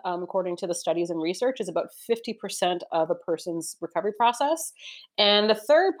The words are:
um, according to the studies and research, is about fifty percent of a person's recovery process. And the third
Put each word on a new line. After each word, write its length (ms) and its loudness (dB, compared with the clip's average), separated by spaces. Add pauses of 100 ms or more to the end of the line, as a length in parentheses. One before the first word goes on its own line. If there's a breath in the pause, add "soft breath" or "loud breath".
um, 180 -4
according 360 -2
to 100 -6
the 60 -2
studies 360 -2
and 100 -2
research, 400 -2
is 80 -4
about 260 -4
fifty 380 -4
percent 500 -2 (100)
of 180 2
a 60 2
person's 640 -6
recovery 360 -4
process. 560 0 (460 loud breath)
And 320 6
the 40 6
third 460 4